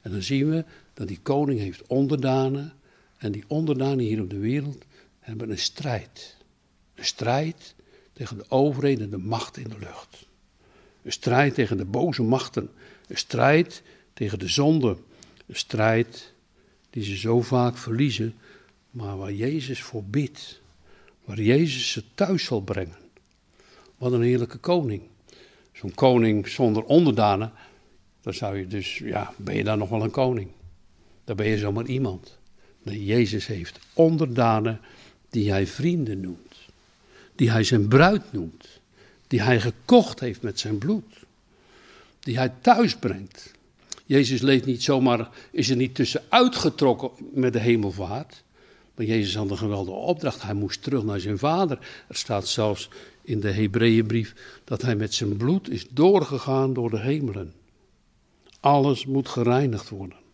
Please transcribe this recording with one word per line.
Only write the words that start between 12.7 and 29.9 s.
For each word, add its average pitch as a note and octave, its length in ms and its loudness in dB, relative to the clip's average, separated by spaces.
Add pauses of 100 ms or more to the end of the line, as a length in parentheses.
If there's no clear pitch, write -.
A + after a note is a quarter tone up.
Een - 80 -12
strijd C#3+ 680 2 (300)
tegen G#2 260 -6
de F#2 100 -6
zonde. C#3 480 2 (500)
Een - 100 -16
strijd A2+ 760 0 (580)
die A2 140 -8
ze G2 120 -6
zo A2+ 240 2
vaak B2 360 2
verliezen, A2+ 580 -2 (560)
maar G2+ 280 -10
waar G2 140 -8
Jezus C3 500 -6
voor G#2+ 220 -12
bidt. - 560 -6 (640)
Waar - 160 -8
Jezus C3 500 2
ze G#2+ 120 -6 (120)
thuis F#3+ 300 0
zal A2+ 160 -2
brengen. F#2+ 380 -6 (1000)
Wat B2 160 -2
een A#2+ 100 2
heerlijke A#2+ 360 0
koning. C#3+ 440 -2 (720)
Zo'n - 220 -12
koning A2+ 540 4
zonder A2 360 0
onderdanen, A2+ 680 4 (680)
dan - 140 -8
zou G2+ 240 -6
je F#2 80 -6
dus, F#2+ 320 -8
ja, - 380 -6
ben G2+ 180 -8
je G#2 100 -2
dan G#2+ 140 -2
nog G2+ 100 -4
wel G#2+ 140 -2